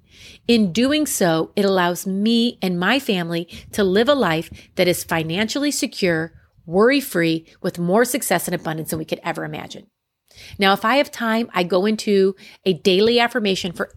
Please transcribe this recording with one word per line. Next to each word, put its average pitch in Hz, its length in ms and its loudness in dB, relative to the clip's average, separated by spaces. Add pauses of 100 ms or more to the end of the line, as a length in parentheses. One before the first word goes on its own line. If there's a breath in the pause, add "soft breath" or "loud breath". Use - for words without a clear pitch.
(480 loud breath)
In 214 240 4
doing 277 360 0
so, 165 480 0
it 202 100 0
allows 180 400 0
me 226 560 0
and 185 180 -2
my 214 200 0
family 170 480 -4 (240 loud breath)
to 214 120 0
live 202 240 2
a 196 60 4
life 170 380 0 (240 loud breath)
that 180 120 2
is 170 160 0
financially 202 680 -2
secure, 170 640 -2 (340 soft breath)
worry-free, 175 800 2 (160 soft breath)
with 175 160 -4
more 185 260 4
success 233 420 -2
and 175 60 -4
abundance 160 380 -6
than 160 80 -4
we 156 60 -6
could 170 180 -6
ever 160 200 -6
imagine." - 440 -12 (720 loud breath)
Now, 196 140 4
if 202 120 -2
I 233 120 2
have 285 120 2
time, 226 420 -2
I 180 120 0
go 180 240 0
into 196 480 2 (280 loud breath)
a 190 100 2
daily 202 460 2
affirmation 208 520 -2
for 196 260 -8